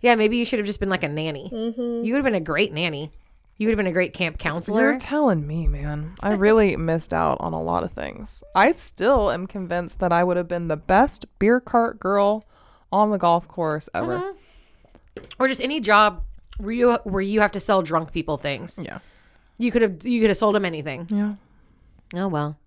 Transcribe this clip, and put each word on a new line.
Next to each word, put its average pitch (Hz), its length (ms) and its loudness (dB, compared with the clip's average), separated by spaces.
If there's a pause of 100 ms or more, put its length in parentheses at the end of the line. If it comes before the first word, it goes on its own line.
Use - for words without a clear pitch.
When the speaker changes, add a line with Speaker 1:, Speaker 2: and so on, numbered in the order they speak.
Speaker 1:
Yeah, 240 140 6
maybe 220 220 2
you 233 80 0
should 233 140 -2
have 208 60 -2
just 202 140 -4
been, 196 100 -2
like, 180 140 -2
a 160 40 -4
nanny. 151 440 -6
Speaker 2:
Mm-hmm. 233 540 -6
Speaker 1:
You 226 80 -2
would 269 60 2
have 277 60 -2
been 226 100 2
a 185 40 0
great 160 340 -2
nanny. 156 380 -4 (460)
You 214 100 0
would 226 40 2
have 214 60 2
been 202 100 0
a 180 60 0
great 180 200 0
camp 165 240 -4
counselor. 170 440 -2 (100)
Speaker 2:
You're 262 80 -2
telling 240 480 0
me, 156 200 -2
man. 147 540 -4
I 208 120 0
really 208 440 4
Speaker 1:
<laughs> - 0 -
Speaker 2:
missed 165 360 -2
out 160 260 0
on - 140 -4
a 160 80 -4
lot 87 220 0
of - 80 -6
things. - 520 -12 (100)
I 208 200 4
still 214 580 0
am 175 160 -4
convinced 175 520 -6
that 180 120 0
I 170 120 4
would 180 140 0
have 175 100 -2
been 175 200 -4
the 156 100 -2
best 202 480 2 (140)
beer 233 200 4
cart 233 400 0
girl 202 460 0 (460)
on 208 180 4
the 208 80 0
golf 170 300 2
course 156 480 -4
ever. - 240 -2
Speaker 1:
Mm-hmm. - 1040 -14 (160)
Or 262 80 2
just 262 160 -2
any 294 160 -2
job 208 420 4 (380)
where 208 140 -6
you, 240 200 4 (100)
where 190 180 -2
you 202 200 0
have 208 120 4
to 202 60 -6
sell 190 220 2
drunk 160 300 -2
people 160 260 -4
things. 139 440 -6
Speaker 2:
Yeah. - 180 -10 (580)
Speaker 1:
You 233 140 0
could 240 100 4
have, 190 240 0
you 240 160 2
could 220 80 6
have 190 80 2
sold 214 180 4
'em 196 100 2
anything. 156 440 -6
Speaker 2:
Yeah. 208 240 0 (880)
Speaker 1:
Oh, 196 60 -2
well. 151 400 -4